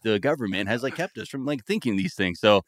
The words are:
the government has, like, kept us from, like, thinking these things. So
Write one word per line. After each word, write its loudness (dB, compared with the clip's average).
the 2
government -2
has, -2
like, -6
kept -8
us -12
from, -8
like, -4
thinking -2
these -2
things. -2
So 8